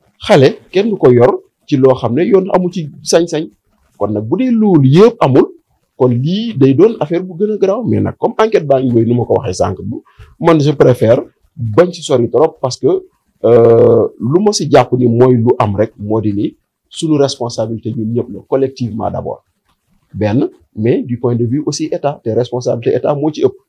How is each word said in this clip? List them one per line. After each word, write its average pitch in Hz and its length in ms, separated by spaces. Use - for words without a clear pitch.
xale 156 320
kenn 202 200
du 196 60
ko 143 140
yor 123 300
ci 147 100
loo 131 180
xam 117 200
ne 151 100
yoon 190 280
amu 180 180
ci 160 200
sañ-sañ. 170 460
Kon 101 160
nag, 107 120
bu 123 120
dee 254 140
loolu 208 380
yëpp 202 320
amul, 147 260
kon 127 140
lii 180 480
day 135 160
doon 214 260
affaire 170 220
bu 185 160
gën 208 160
a - 20
garaaw. 190 280
Mais 107 160
nag, 98 180
comme 208 200
enquête 208 280
baa 135 160
ngi 127 100
wéy, 113 140
nu 117 80
ma 120 100
ko 110 140
waxee 92 160
sànq, 92 280
bu, 95 200
man, 165 220
je 147 120
préfère 131 500
bañ 120 360
ci - 100
sori 120 260
trop 147 320
parce 127 180
que, 156 240
euh, 117 640
lu 143 240
ma 208 80
si 156 180
jàpp 127 220
ni 123 160
mooy 123 280
lu 117 220
am 104 180
rek 107 220
moo 107 220
di 104 140
ni 101 200
sunu 156 300
responsabilité 117 720
ñun 113 220
ñëpp 117 180
la, 101 60
collectivement 123 640
d'abord. - 340
Benn, 107 340
mais 120 280
du 120 160
point 120 180
de 117 100
vue 135 200
aussi 151 260
état, 151 320
te 113 60
responsabilité 123 680
état 147 180
moo 147 180
ci - 120
ëpp. - 100